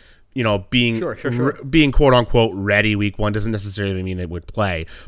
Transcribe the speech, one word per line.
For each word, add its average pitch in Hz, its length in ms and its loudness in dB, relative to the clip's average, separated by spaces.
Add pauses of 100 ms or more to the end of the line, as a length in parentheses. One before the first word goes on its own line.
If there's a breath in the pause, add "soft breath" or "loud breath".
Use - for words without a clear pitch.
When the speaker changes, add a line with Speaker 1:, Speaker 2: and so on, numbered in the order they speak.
(340 soft breath)
Speaker 1:
you 127 100 -2
know, 101 240 0
being 120 300 2
Speaker 2:
Sure, 113 180 -6
sure, 127 160 -4
sure. 127 200 0
Speaker 1:
re-, - 160 -12
being 147 220 4
quote 135 220 6
unquote 117 420 2
ready 104 400 0
week 101 240 -4
one 104 140 0
doesn't 107 180 -4
necessarily 98 520 -6
mean 92 160 -6
they 90 80 -6
would 85 200 -10
play, 90 380 -4 (240 loud breath)